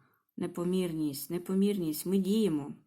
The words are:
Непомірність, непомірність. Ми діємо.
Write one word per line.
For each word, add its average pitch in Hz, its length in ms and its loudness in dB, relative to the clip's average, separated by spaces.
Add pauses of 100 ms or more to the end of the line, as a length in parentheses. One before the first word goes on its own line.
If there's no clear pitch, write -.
(380)
Непомірність, 175 920 -2
непомірність. 185 760 0
Ми 185 120 2
діємо. 190 560 2 (140)